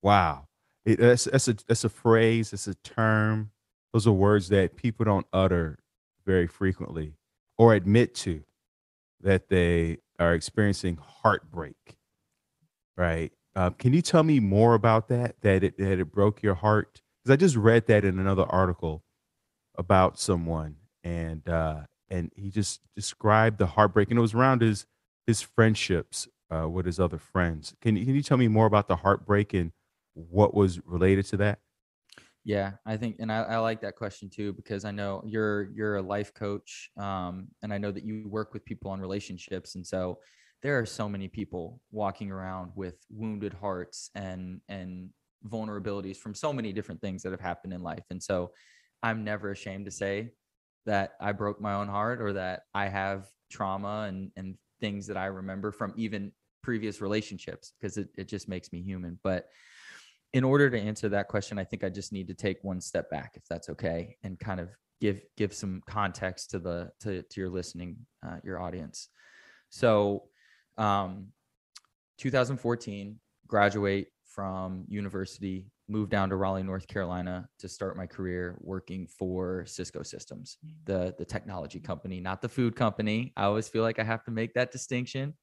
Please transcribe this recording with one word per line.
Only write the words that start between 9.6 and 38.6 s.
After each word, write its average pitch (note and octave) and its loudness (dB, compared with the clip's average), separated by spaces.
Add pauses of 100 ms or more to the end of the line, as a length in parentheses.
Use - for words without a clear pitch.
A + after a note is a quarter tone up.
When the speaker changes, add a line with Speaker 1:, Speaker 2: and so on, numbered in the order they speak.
Speaker 1:
are E2+ 8
experiencing F#2 2
heartbreak, - -2 (1000)
right? E2 -2 (240)
Uh, F2+ 4
can B2 2
you E3 6
tell E3 4
me D#3 6
more A2 8
about A2 4
that, A#2+ -2
that F#2+ 6
it, - 0
that F#2+ 2
it D#2+ -2
broke G#2 2
your G2+ 2
heart? G#2+ 2 (220)
'Cause B2 6
I C#3 10
just D#3+ 6
read A2+ 6
that G#2 6
in F#2+ 2
another F#2+ 4
article F2 0 (720)
about F#2 4
someone, E2 -2 (260)
and, E2 -6
uh, D#2+ -2 (300)
and F2 -4
he G2 -10
just G2+ -4 (160)
described A2 2
the G2 4
heartbreak, G2+ 4
and A#2 4
it A#2+ 6
was G#2+ 2
around B2+ 4
his, G#2+ 2 (400)
his A2+ 2
friendships, - 2 (240)
uh, D#2+ -2
with F2 -4
his F2 -4
other F2 0
friends. E2 -2
Can A2 4
you, F#2+ 0
can C3 0
you C#3+ 2
tell C#3 2
me B2 6
more A2 6
about G#2 4
the F2 2
heartbreak G2+ 2
and E2+ 0 (420)
what E2+ 2
was F#2+ 2
related F#2 2
to - -6
that? G2+ -2 (840)
Speaker 2:
Yeah, G2 -2 (140)
I A2 -4
think, A2 -6
and A2 -8
I, A2 -2
I A2+ -4
like A2+ -4
that G2+ -10
question G2+ -12
too, G2+ -8
because G2+ -10
I G#2+ -8
know G2+ -8
you're, G#2 -2
you're G#2+ -2
a G2 -4
life G2+ -6
coach, - -10
um, F#2 -6 (140)
and G#2+ -8
I G2+ -6
know G2+ -6
that F#2+ -10
you G#2+ -10
work G#2+ -8
with G2+ -12